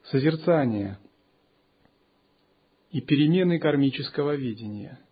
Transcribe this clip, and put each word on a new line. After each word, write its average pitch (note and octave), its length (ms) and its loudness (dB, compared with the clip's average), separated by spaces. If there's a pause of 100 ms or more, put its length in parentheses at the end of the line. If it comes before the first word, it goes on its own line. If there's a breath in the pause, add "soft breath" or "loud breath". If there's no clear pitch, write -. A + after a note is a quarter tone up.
созерцания C3+ 920 0 (1900)
и C#3+ 100 -4
перемены D#3+ 600 2
кармического C#3+ 760 0
видения A2+ 640 -10 (120)